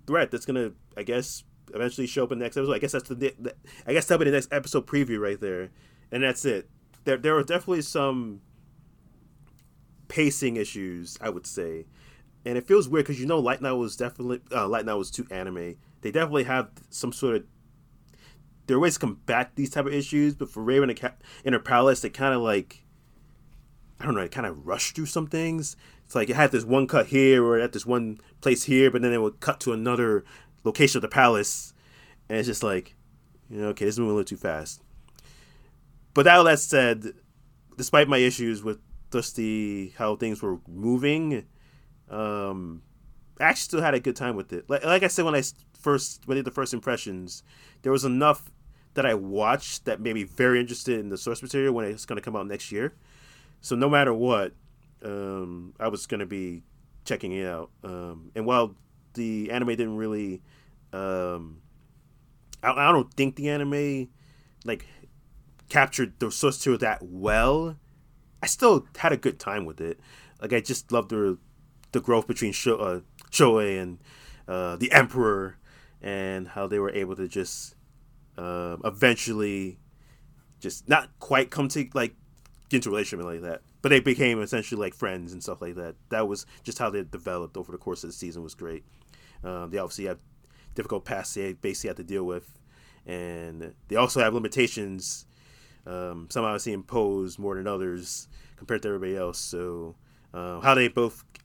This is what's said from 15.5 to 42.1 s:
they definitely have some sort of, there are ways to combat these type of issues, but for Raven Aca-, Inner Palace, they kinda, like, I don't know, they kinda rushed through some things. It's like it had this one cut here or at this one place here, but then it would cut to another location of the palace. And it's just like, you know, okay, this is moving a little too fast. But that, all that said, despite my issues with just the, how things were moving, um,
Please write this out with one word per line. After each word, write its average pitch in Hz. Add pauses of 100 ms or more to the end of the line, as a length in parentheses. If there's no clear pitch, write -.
they 107
definitely 147
have 127 (200)
some -
sort 123
of, 101 (1200)
there 127
are -
ways 165
to -
combat 123
these 139
type 143
of 139
issues, 147
but 143
for 110
Raven 131
Aca-, - (260)
Inner 123
Palace, 127
they 143
kinda, 135
like, 104 (1120)
I -
don't 127
know, 98
they 87
kinda 110
rushed 76
through 156
some 160
things. 160 (320)
It's -
like 117
it 120
had 147
this 117
one 127
cut 143
here 135
or 117
at 117
this 104
one 117 (220)
place 127
here, 131
but 123
then 120
it 117
would 107
cut -
to 123
another 113 (400)
location 135
of 110
the 110
palace. 117 (560)
And 110
it's 110
just 117
like, 95 (540)
you 110
know, 104
okay, 104
this 104
is 117
moving 110
a 104
little 101
too 98
fast. 78 (1300)
But 143
that, 175
all 175
that 156
said, 117 (640)
despite 147
my 139
issues 120
with 107 (320)
just 120
the, 107
how 107
things 107
were 95
moving, 127 (640)
um, 98 (580)